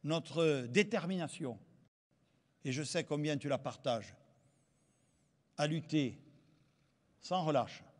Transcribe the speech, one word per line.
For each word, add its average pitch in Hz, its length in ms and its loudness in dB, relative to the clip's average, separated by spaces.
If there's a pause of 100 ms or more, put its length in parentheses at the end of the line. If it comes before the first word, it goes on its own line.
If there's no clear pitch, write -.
notre 151 600 2
détermination, 170 920 0 (1040)
et 135 80 -2
je 143 100 -2
sais 151 220 -2
combien 151 320 0
tu - 120 -4
la 135 100 0
partages, 127 560 -4 (1400)
à 147 100 2
lutter 151 520 0 (1000)
sans 180 240 -2
relâche 139 380 2 (180)